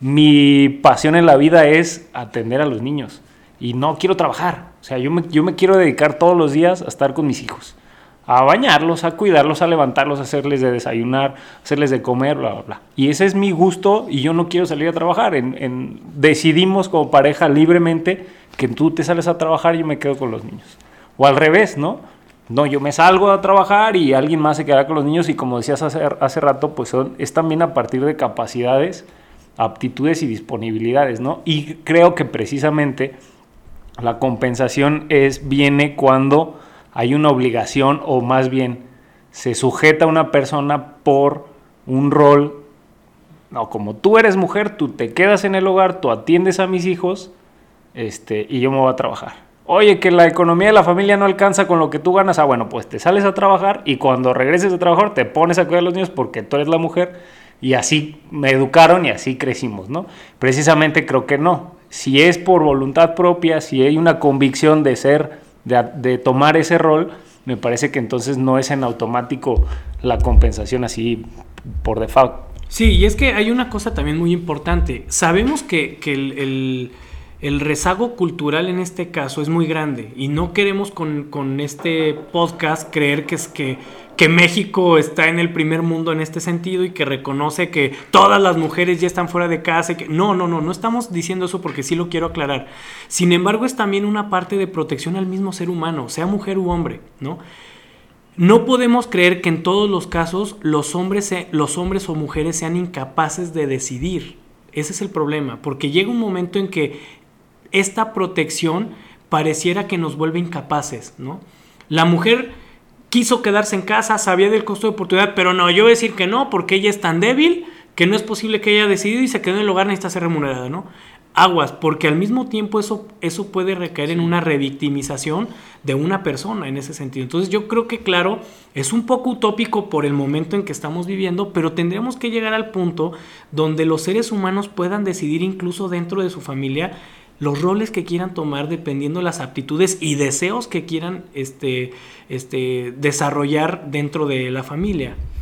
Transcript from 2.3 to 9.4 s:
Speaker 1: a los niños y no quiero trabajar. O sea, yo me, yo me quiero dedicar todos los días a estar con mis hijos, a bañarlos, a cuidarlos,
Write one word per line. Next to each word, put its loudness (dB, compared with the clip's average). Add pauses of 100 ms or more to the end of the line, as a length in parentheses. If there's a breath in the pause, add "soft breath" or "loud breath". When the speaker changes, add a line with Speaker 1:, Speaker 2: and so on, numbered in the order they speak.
Speaker 1:
a 0
los -4
niños -8 (360 soft breath)
y -6
no -2
quiero 0
trabajar. -2 (120)
O -20
sea, -6
yo -2
me, 0
yo 2
me 0
quiero 4
dedicar 4
todos 4
los 2
días 2
a -10
estar -2
con -2
mis -4
hijos, -14 (500 soft breath)
a 4
bañarlos, 4
a -2
cuidarlos, 4